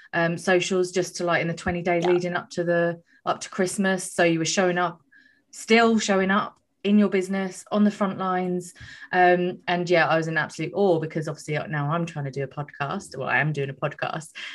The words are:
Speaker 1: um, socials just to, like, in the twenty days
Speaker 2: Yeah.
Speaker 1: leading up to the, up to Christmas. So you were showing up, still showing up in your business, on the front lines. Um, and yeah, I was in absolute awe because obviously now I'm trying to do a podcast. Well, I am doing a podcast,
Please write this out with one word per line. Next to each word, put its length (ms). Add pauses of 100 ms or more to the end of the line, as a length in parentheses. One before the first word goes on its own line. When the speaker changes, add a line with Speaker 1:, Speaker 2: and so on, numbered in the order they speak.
(120)
Speaker 1:
um, 240
socials 560
just 240
to, 80
like, 160
in 80
the 60
twenty 260
days 240
Speaker 2:
Yeah. 80
Speaker 1:
leading 220
up 160
to 140
the, 360 (240)
up 160
to 80
Christmas. 640
So 120
you 140
were 60
showing 320
up, 240 (500)
still 480
showing 320
up 260 (260)
in 140
your 100
business, 640
on 120
the 60
front 280
lines. 540 (400)
Um, 540
and 240
yeah, 160
I 100
was 120
in 100
absolute 360
awe 260
because 280
obviously 300 (100)
now 220
I'm 160
trying 200
to 40
do 140
a 40
podcast. 680
Well, 120
I 100
am 140
doing 180
a 40
podcast, 560 (240)